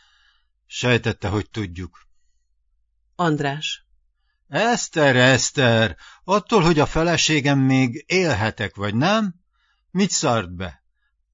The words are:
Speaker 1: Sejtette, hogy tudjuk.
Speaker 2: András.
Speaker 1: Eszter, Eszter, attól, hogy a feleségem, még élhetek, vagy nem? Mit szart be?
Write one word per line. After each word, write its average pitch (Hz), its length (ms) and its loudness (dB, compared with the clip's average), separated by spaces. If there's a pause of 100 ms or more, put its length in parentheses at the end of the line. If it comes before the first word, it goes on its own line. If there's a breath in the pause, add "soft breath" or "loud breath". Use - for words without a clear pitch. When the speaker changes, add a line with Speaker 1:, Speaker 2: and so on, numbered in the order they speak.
(640 soft breath)
Speaker 1:
Sejtette, 117 640 -2
hogy 101 220 -2
tudjuk. 90 580 -12 (1080)
Speaker 2:
András. 151 720 -4 (600)
Speaker 1:
Eszter, 151 680 0
Eszter, 123 840 2 (260 loud breath)
attól, 202 380 0
hogy 156 180 4
a 143 60 4
feleségem, 156 720 0
még 131 480 0
élhetek, 110 680 -2
vagy 101 200 -6
nem? 190 400 0 (560)
Mit 185 180 0
szart 110 460 -2
be? 90 280 -12 (500)